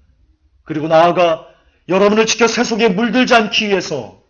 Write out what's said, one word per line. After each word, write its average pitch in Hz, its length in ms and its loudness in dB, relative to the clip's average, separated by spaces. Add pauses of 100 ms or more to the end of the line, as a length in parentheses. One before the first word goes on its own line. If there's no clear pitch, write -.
(640)
그리고 156 240 -8
나아가 165 600 2 (420)
여러분을 202 360 2
지켜 226 220 0
세속에 226 420 -2
물들지 233 440 0
않기 214 340 0
위해서 147 640 -6